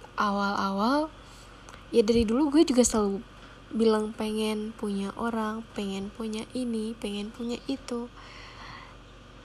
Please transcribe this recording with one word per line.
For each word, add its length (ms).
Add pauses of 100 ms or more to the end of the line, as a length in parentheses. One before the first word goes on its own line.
(160)
awal-awal, 960 (800)
ya 80
dari 240
dulu 320
gue 80
juga 240
selalu 320 (560)
bilang 400
pengen 560
punya 480
orang, 560
pengen 320
punya 480
ini, 420
pengen 380
punya 320
itu. 400 (1400)